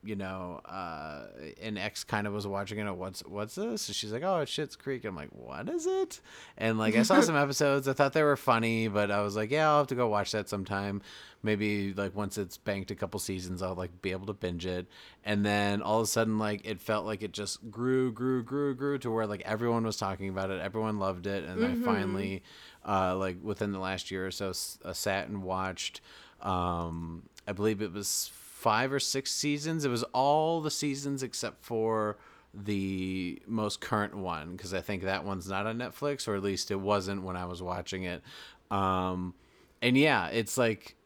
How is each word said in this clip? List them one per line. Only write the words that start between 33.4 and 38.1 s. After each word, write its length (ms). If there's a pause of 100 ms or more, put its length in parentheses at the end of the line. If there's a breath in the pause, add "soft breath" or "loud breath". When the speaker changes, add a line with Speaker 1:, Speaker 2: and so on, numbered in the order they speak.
Speaker 1:
most 360
current 340
one, 420
'cause 160
I 80
think 220
that 200
one's 240
not 200
on 100
Netflix, 500
or 80
at 60
least 300
it 80
wasn't 420
when 160
I 80
was 160
watching 420
it. 200 (480 loud breath)